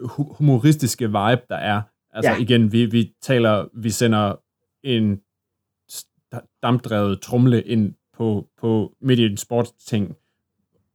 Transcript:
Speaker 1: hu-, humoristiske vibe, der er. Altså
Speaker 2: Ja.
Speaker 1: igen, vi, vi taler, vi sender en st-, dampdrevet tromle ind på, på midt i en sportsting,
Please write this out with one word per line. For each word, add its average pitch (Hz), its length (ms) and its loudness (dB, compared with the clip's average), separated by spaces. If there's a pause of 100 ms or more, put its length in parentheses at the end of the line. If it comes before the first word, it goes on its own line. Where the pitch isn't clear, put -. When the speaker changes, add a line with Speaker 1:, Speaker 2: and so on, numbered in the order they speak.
(100)
Speaker 1:
hu-, - 280 -8
humoristiske 135 680 2
vibe, 107 420 0
der 92 80 -8
er. 104 240 -2 (340)
Altså 113 160 0
Speaker 2:
Ja. 107 80 0
Speaker 1:
igen, 117 340 2
vi, 117 140 2
vi 113 240 0 (120)
taler, 110 420 2 (180)
vi 113 80 -4
sender 104 420 0 (500)
en 110 360 0 (760)
st-, - 680 -18
dampdrevet 107 580 -2
tromle 123 420 2
ind 107 300 -2 (240)
på, 107 300 -4 (140)
på 110 320 -2 (100)
midt 127 160 2
i 113 80 4
en 101 100 -2
sportsting, 151 800 -6 (800)